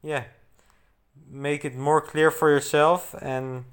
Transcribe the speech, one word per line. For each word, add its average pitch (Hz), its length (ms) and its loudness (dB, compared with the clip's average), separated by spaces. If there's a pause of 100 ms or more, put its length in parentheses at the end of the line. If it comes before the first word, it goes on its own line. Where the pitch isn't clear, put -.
yeah, 151 220 -6 (1040)
make 143 360 -6
it 127 100 -8
more 147 260 2
clear 156 280 2
for 151 220 2
yourself 151 680 2
and 131 540 -8